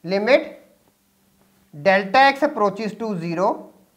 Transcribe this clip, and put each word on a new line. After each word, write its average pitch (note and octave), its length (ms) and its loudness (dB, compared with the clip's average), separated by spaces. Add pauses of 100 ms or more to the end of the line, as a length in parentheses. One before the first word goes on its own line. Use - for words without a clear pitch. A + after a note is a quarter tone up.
Limit G#3 580 -2 (1200)
delta G3 380 2
x C4+ 240 4
approaches G#3+ 500 -2
to G#3+ 240 -6
zero E3+ 560 -4 (240)